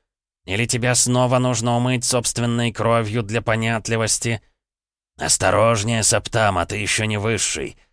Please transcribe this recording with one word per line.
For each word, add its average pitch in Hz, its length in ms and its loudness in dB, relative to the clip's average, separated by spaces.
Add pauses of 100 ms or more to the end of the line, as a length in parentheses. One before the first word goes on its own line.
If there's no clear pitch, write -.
(460)
«Или 104 200 -2
тебя 123 300 0
снова 123 420 2
нужно 120 380 0
умыть 123 280 0
собственной 120 680 0
кровью 113 500 0
для 107 200 -4
понятливости?» 113 1000 -2 (760)
«Осторожнее, 104 840 2
Саптама, 104 640 2
ты 101 100 -6
еще 104 280 -2
не 107 140 -2
высший. 98 580 -4 (160)